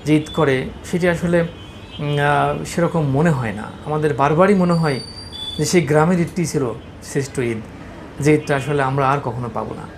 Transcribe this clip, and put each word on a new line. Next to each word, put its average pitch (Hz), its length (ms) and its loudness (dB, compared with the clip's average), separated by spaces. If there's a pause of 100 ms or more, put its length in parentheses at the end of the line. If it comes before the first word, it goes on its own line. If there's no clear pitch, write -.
যে 151 120 4
ঈদ 151 180 0
করে, 135 340 0 (160)
সেটি 180 240 0
আসলে, 170 320 2
উম, - 760 -6
আহ, 143 460 2
সেরকম 165 460 0
মনে 156 200 4
হয় 123 220 0
না। 104 100 -6 (240)
আমাদের 151 280 0
বারবারই 151 400 4
মনে 180 180 4
হয় 151 280 2 (580)
যে 151 60 0
সেই 175 180 4
গ্রামের 151 380 4
ঈদটি 165 260 -2
ছিল 131 280 -2 (300)
শ্রেষ্ঠ 135 360 -4
ঈদ, 117 160 -2 (640)
যে 151 140 6
ঈদটা 151 220 2
আসলে 139 260 0
আমরা 135 260 2
আর 139 160 2
কখনো 120 300 -4
পাবো 113 200 -4
না। - 80 -12 (160)